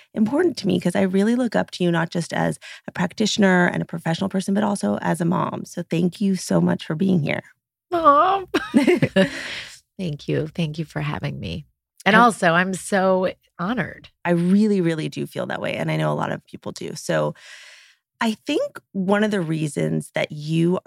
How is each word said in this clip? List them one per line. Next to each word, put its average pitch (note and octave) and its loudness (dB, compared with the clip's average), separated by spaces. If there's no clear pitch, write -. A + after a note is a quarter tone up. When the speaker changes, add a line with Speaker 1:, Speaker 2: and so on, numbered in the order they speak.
Speaker 1:
important C#4+ 2
to - -4
me F3+ 2
'cause F3+ 0
I G3+ 2
really G3 2
look B3 0
up F#3 0
to - -4
you F3 4
not E3 0
just E3+ -4
as E3 -2
a - -18
practitioner F#3 2
and E3+ 0
a E3+ -4
professional E3+ -4
person, G3 -4
but G#3 0
also G3+ -2
as E3+ -2
a E3+ 0
mom. E3+ -2
So - -12
thank E3+ -2
you G3 0
so F3+ 0
much F3 0
for D#3+ -4
being F#3 2
here. - -4
Speaker 2:
Mom. F4 4
Speaker 1:
<laughs> - 0
Speaker 2:
Thank D#3+ -6
you. D3 0
Thank D#3 -4
you E3 -4
for D3+ -8
having D3 -6
me. - -8
And G3+ 6
Speaker 1:
I - 10
Speaker 2:
also, G#3 4
I'm F#3 2
so F#3 0
honored. F#3+ -6
Speaker 1:
I F3 2
really, F#3+ 4
really D#3+ 0
do C#3+ -6
feel D3 -6
that - -6
way, - -4
and D#3+ -4
I D#3 -2
know D#3 0
a D3+ -2
lot - -4
of D#3+ -12
people - -14
do. - -10
So D#3 -2
I A3+ 0
think B4+ -4
one G3 0
of G#3+ 2
the G3+ -2
reasons D#3 -4
that D3+ -2
you E3 0